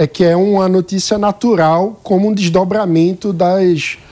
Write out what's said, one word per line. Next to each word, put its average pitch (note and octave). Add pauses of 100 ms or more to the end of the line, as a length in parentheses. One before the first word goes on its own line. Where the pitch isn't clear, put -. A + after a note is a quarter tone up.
é D3+
que -
é E3+
uma F#3+
notícia F#3
natural, G3+
como G3
um A3
desdobramento F#3
das, F3+ (120)